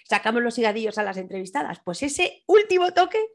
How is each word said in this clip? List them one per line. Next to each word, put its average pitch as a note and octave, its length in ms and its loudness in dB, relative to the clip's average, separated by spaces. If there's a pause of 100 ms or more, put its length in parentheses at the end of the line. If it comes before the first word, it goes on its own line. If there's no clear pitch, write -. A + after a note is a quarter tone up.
"Sacamos A3 360 2
los A#3 160 -2
higadillos A3 400 0
a G#3 40 0
las G3 140 -2
entrevistadas". F#3 640 -6
Pues F3 200 -6
ese D4 440 -2
último F#4 460 2
toque F4+ 260 2 (160)